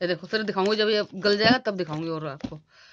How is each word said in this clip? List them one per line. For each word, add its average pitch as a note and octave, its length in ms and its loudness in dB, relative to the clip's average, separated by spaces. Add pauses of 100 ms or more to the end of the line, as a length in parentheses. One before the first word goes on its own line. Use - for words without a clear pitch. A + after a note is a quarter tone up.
ये F3 60 0
देखो, F3 200 -4
फिर A3 160 -2
दिखाऊंगी, G3+ 320 0
जब G#3+ 140 2
ये G#3 140 2 (100)
गल G3+ 240 2
जाएगा A3+ 200 4
तब G#3+ 200 -2
दिखाऊंगी D#3+ 320 -4
और D#3 180 -6
आपको। D3+ 320 -10 (340)